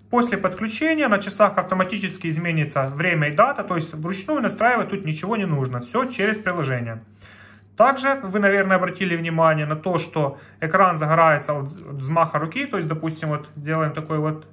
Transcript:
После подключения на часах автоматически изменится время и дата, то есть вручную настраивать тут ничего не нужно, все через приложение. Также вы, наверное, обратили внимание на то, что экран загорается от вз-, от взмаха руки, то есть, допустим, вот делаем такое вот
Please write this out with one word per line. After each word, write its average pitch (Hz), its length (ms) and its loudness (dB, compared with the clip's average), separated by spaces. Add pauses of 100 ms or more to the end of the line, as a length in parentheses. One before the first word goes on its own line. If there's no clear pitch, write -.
После 240 300 2
подключения 247 720 0
на 202 100 4
часах 196 400 2
автоматически 185 680 -2
изменится 156 540 -2
время 147 460 0
и 147 40 -4
дата, 226 320 2
то 185 100 -4
есть 160 180 -4
вручную 185 480 -4
настраивать 220 500 0
тут 196 140 -6
ничего 180 320 -4
не 196 100 -2
нужно, 131 340 -2
все 247 240 -2
через 208 340 -2
приложение. 131 640 -4 (760)
Также 269 460 4
вы, 196 160 -4
наверное, 196 380 4
обратили 180 400 -2
внимание 160 500 2
на 151 80 -4
то, 170 240 -2
что 139 400 -2 (220)
экран 175 360 4
загорается 151 580 4
от 135 100 -4
вз-, 143 260 -14
от 143 60 -10
взмаха 156 420 0
руки, 160 280 -4
то 220 100 -6
есть, 165 120 -2
допустим, 156 420 -4
вот 147 260 -6
делаем 151 360 -2
такое 156 260 -4
вот 156 340 -2